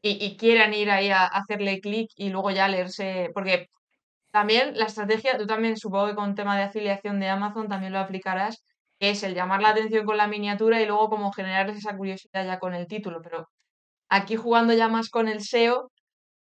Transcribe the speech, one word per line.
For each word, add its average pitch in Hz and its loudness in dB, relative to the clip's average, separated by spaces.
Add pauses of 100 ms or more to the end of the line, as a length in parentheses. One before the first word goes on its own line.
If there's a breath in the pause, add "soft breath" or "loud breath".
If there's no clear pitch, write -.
Y, 202 -2
y 202 -6
quieran 226 4
ir 208 0
ahí 196 4
a, 190 6
a - 0
hacerle 196 -4
clic 214 -4
y 202 -4
luego 196 -2
ya 190 4
leerse, 185 -4
porque 185 0 (640)
también 220 2
la 220 2
estrategia, 220 -2
tú 208 -4
también 220 0
supongo 202 -2
que 208 -6
con 202 -2
tema 202 0
de 98 2
afiliación 196 -4
de 190 -2
Amazon 208 -4
también 190 -6
lo 196 -2
aplicarás, 190 -4 (360)
que 202 2
es 202 -4
el 190 -4
llamar 185 0
la 214 6
atención 214 0
con 214 0
la 208 4
miniatura 208 0
y 208 2
luego 208 2
como 202 -2
generarles 196 -2
esa 202 -8
curiosidad 190 -6
ya 185 -4
con 180 -4
el 175 -6
título, 196 -8
pero 165 -10 (600)
aquí 202 2
jugando 233 4
ya 226 4
más 226 -2
con 226 0
el 214 -4
seo, 240 0 (520)